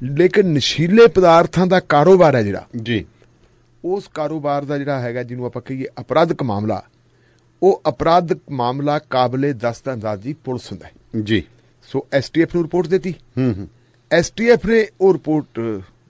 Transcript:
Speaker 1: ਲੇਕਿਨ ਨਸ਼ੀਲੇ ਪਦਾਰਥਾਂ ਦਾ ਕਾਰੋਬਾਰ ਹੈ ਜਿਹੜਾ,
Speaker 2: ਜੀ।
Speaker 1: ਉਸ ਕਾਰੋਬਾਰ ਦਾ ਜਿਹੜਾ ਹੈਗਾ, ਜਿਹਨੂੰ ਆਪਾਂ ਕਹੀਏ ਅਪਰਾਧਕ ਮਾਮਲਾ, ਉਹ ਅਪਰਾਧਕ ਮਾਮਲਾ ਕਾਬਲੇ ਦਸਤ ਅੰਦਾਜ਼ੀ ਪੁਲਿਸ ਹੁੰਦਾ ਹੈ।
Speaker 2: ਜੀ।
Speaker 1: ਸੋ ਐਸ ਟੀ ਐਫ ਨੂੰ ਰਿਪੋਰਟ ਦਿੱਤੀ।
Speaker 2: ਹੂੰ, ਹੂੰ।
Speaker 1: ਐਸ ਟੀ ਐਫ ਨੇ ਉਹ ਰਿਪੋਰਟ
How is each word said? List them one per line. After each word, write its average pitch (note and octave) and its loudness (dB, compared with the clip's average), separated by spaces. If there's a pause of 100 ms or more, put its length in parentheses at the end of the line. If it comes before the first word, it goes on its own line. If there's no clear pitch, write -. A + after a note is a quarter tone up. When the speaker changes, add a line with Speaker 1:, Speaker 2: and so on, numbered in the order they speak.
Speaker 1:
ਲੇਕਿਨ E3+ 2
ਨਸ਼ੀਲੇ F3 4
ਪਦਾਰਥਾਂ E3+ 4
ਦਾ F3+ 4
ਕਾਰੋਬਾਰ D3+ 6
ਹੈ A#2 2
ਜਿਹੜਾ, F#2+ -6 (160)
Speaker 2:
ਜੀ। A2 -4 (800)
Speaker 1:
ਉਸ F#3+ -6
ਕਾਰੋਬਾਰ D3 -4
ਦਾ C#3+ -6
ਜਿਹੜਾ C#3 -4
ਹੈਗਾ, B2 -6
ਜਿਹਨੂੰ B2 -10
ਆਪਾਂ A#2+ -10
ਕਹੀਏ C3 -10 (140)
ਅਪਰਾਧਕ D#3 -2
ਮਾਮਲਾ, G#2 -4 (800)
ਉਹ - 2
ਅਪਰਾਧਕ E3 0 (140)
ਮਾਮਲਾ C#3 -2
ਕਾਬਲੇ C3 -2
ਦਸਤ A#2 -6
ਅੰਦਾਜ਼ੀ G#2+ -8
ਪੁਲਿਸ B2+ -10
ਹੁੰਦਾ - -16
ਹੈ। - -20 (320)
Speaker 2:
ਜੀ। G2+ 0 (400)
Speaker 1:
ਸੋ - -8
ਐਸ C3+ -2
ਟੀ D#3 0
ਐਫ D#3+ 0
ਨੂੰ F3 0
ਰਿਪੋਰਟ E3+ -4
ਦਿੱਤੀ। F#3 -2
Speaker 2:
ਹੂੰ, B2+ -4
ਹੂੰ। F#2+ -12 (440)
Speaker 1:
ਐਸ E3 0
ਟੀ A#3 -4
ਐਫ A#3 2
ਨੇ A3 2 (140)
ਉਹ F#3+ 6
ਰਿਪੋਰਟ A#2 -6 (280)